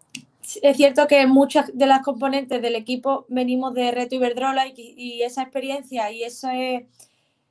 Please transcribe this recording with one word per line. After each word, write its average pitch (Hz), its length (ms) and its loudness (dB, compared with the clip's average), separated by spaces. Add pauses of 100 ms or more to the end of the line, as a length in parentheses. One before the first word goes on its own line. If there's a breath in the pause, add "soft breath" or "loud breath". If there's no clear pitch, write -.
(600)
es 277 160 4
cierto 285 300 4
que 285 180 6
muchas 277 500 4
de 269 120 2
las 269 160 4
componentes 269 580 -4
del 233 140 -2
equipo 247 540 -4
venimos 254 440 -2
de 247 160 -2
Reto 247 260 -4
Iberdrola 262 520 -2
y, 262 60 -16 (220)
y 240 280 -6
esa 254 180 -4
experiencia 262 680 -6
y 226 120 -10
eso 240 280 -10
es 254 320 -4 (680 soft breath)